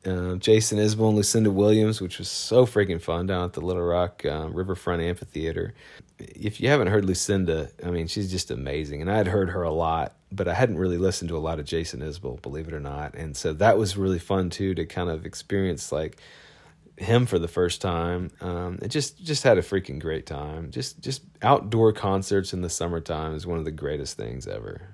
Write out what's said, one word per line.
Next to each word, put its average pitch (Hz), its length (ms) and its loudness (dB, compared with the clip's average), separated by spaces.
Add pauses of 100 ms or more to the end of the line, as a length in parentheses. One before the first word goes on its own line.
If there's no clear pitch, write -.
uh, 90 300 -2
Jason 110 420 4
Isbell 107 320 4
and 107 80 6
Lucinda 107 340 4
Williams, 107 520 4
which 87 160 -8
was 92 100 -8
so 123 380 4
freaking 92 340 0
fun, 87 260 -2
down 90 180 -2
at 90 100 -8
the - 80 -6
Little 90 200 -2
Rock, 87 440 0
uh, 78 240 -4
Riverfront 90 500 -4
Amphitheater. 82 720 -4 (460)
If - 420 -8
you 127 80 2
haven't 131 200 4
heard 101 180 4
Lucinda, 87 640 0 (120)
I 87 80 -4
mean, 85 180 -2
she's 98 220 -4
just 92 200 -4
amazing. 71 500 -6
And 87 100 -2
I 107 60 2
had 104 100 4
heard 95 220 2
her 87 140 -2
a 82 100 0
lot, 80 440 0 (140)
but 95 180 -2
I 85 40 0
hadn't 110 240 2
really 90 220 0
listened 87 320 0
to 82 80 -4
a - 20 -4
lot 80 180 -4
of 73 60 -8
Jason 80 360 -4
Isbell, 73 420 -8
believe 78 260 -10
it 82 60 -8
or 76 60 -8
not. 71 340 -8
And 76 200 -10
so 80 200 -4
that 101 240 6
was 98 180 0
really 95 220 2
fun, 92 320 0
too, 95 240 -2
to 82 100 -2
kind 87 240 -4
of 80 160 -6
experience, 92 680 -4
like, 78 280 -4 (800)
him 117 260 4
for 95 140 0
the 82 100 0
first 90 320 0
time. 87 500 -2 (120)
Um, 90 400 -6
it 107 60 -6
just, 147 360 -4
just 156 200 -4
had 117 120 8
a 101 60 4
freaking 92 360 -2
great 78 280 -6
time. 78 440 -8
Just, - 300 -8
just - 220 -8 (180)
outdoor 113 540 4
concerts 98 580 0
in 90 80 -4
the 87 80 -4
summertime 82 640 -4
is 80 120 -8
one 85 120 -2
of 78 60 -4
the 80 60 -4
greatest 73 480 -6
things 57 280 -8
ever. 50 360 -10 (120)